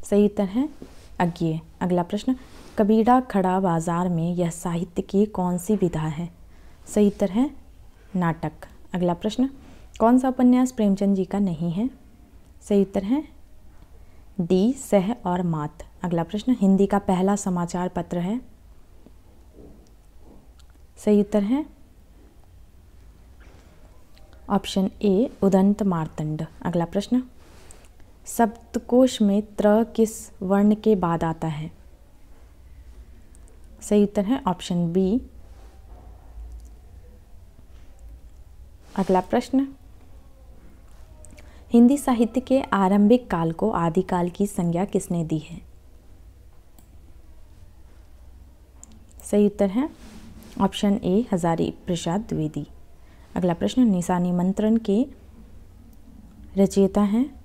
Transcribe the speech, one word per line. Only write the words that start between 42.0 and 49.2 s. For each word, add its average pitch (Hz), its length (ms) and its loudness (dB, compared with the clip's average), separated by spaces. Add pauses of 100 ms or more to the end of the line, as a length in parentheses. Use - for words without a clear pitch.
के 262 220 0
आरंभिक 202 680 4
काल 165 220 -2
को 196 200 -2
आदिकाल 175 580 -2
की 196 160 -2
संज्ञा 175 400 -2
किसने 175 380 -2
दी 160 140 -4
है? 165 220 -12 (3750)